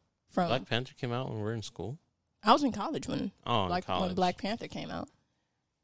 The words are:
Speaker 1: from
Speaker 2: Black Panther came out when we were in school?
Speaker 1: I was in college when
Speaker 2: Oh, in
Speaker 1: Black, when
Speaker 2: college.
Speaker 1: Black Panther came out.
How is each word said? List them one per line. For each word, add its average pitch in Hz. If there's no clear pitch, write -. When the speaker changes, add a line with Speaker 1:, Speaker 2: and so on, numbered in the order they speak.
Speaker 1:
from 180
Speaker 2:
Black 127
Panther 123
came 120
out 127
when 110
we 104
were 107
in 110
school? 107
Speaker 1:
I 214
was 294
in 262
college 202
when -
Speaker 2:
Oh, 117
in 95
Speaker 1:
Black, 87
when 92
Speaker 2:
college. 92
Speaker 1:
Black 180
Panther 202
came -
out. -